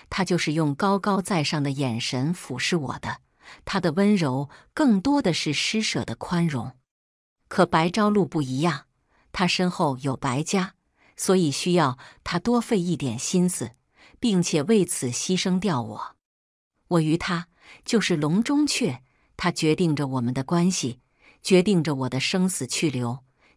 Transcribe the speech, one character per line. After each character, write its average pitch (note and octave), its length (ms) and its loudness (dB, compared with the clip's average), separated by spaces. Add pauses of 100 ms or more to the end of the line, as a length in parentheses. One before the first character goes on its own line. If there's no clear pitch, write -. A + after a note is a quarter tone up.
他 - 160 -2
就 F3 120 2
是 D#3+ 180 0
用 D3+ 200 0
高 G3 240 0
高 G3 240 0
在 F3+ 220 -2
上 D3 180 -2
的 C#3+ 80 0
眼 C3 300 -2
神 C#3 340 -2
俯 - 240 -10
视 - 160 -2
我 C3 240 -4
的， - 220 -10 (440)
他 - 140 -4
的 F3+ 140 2
温 G3+ 240 4
柔 C#3 340 0 (240)
更 A#3 260 4
多 C#4+ 220 2
的 F3+ 100 2
是 D3+ 200 -2
施 - 280 -2
舍 D3+ 240 -4
的 A2+ 120 -8
宽 E3+ 280 -2
容。 C3 320 -4 (680)
可 F3+ 200 4
白 E3+ 240 2
朝 G#3 200 2
露 G#3 140 4
不 D3+ 180 -2
一 C3 180 -4
样， D#3+ 260 -2 (460)
他 - 120 0
身 F3+ 240 0
后 D3+ 340 0
有 C3+ 140 -2
白 C3 260 -2
家， F#3+ 320 -2 (420)
所 - 180 2
以 F3+ 160 4
需 F3 220 -2
要 D3+ 260 2 (240)
他 - 160 -4
多 A#3 220 2
费 A3+ 180 0
一 F3 180 0
点 B2 220 -4
心 F3+ 300 0
思， B2 240 -6 (480)
并 G3+ 200 2
且 E3 240 0
为 G3+ 200 4
此 - 240 -4
牺 D3+ 280 -2
牲 F#3 220 0
掉 F3 240 -2
我。 G#2+ 340 -12 (720)
我 F3 120 4
与 D#3 160 2
他 F3 320 -4 (360)
就 A3+ 160 2
是 F#3 160 0
笼 D3+ 240 2
中 D4 240 2
雀， F#3 380 -2 (340)
他 F3+ 140 0
决 D#3+ 240 2
定 D#3+ 220 2
着 C#3+ 100 -2
我 C3 140 -4
们 A#2+ 120 0
的 C3 120 -4
关 F3 260 2
系， C3+ 300 -6 (420)
决 F#3 180 6
定 F#3 220 2
着 D3 140 0
我 C3 120 -4
的 B2+ 120 -2
生 F#3 280 0
死 C3+ 200 -6
去 - 200 -2
留。 B2 360 -4 (320)